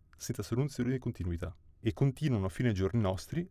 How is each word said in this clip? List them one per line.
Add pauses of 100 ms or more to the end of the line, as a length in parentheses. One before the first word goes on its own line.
(180)
senza
soluzione
di
continuità. (240)
E
continuano
fino
ai
giorni
nostri